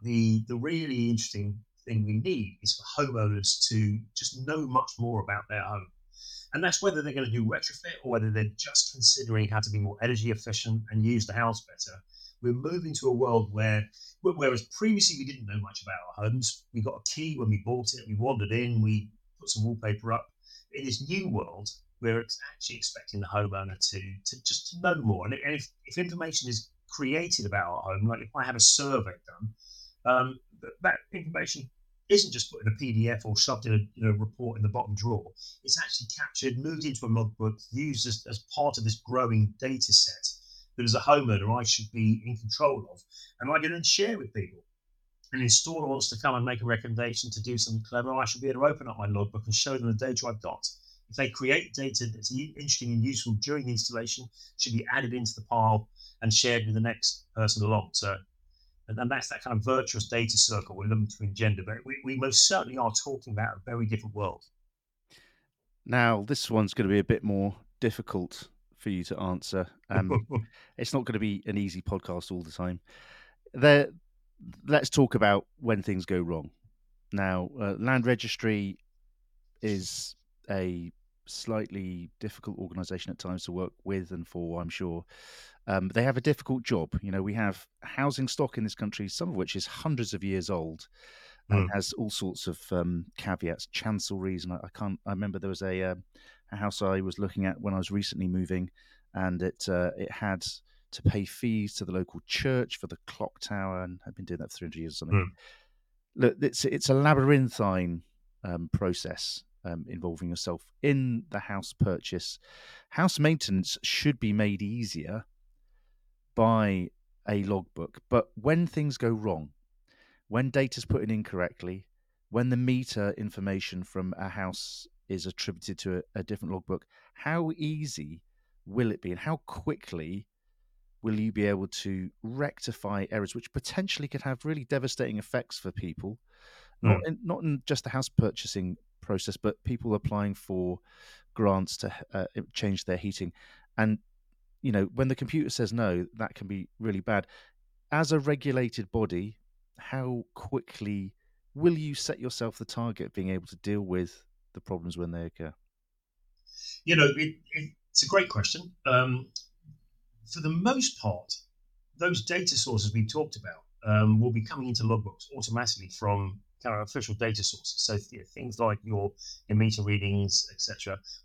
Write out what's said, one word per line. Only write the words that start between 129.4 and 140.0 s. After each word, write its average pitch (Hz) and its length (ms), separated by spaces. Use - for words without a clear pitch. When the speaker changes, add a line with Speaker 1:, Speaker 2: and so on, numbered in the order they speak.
Speaker 2:
quickly 92 800
will 107 160
you 110 120
be 104 160
able 98 220
to 95 420
rectify 110 880
errors 104 240
which - 160
potentially 147 560
could 139 140
have 131 220
really 151 200
devastating 127 540
effects - 400
for - 120
people, 92 480
not 104 160
Speaker 1:
Mm. 98 80
Speaker 2:
in, 160 160
not 175 220
in 143 200
just - 200
the 123 60
house 131 180
purchasing 92 680
process, 101 360
but - 260
people 117 320
applying 101 400